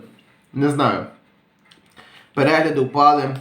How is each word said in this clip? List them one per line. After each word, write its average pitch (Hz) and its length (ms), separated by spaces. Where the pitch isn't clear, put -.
Не 143 160
знаю. 117 360
Перегляди 151 480
впали, 143 600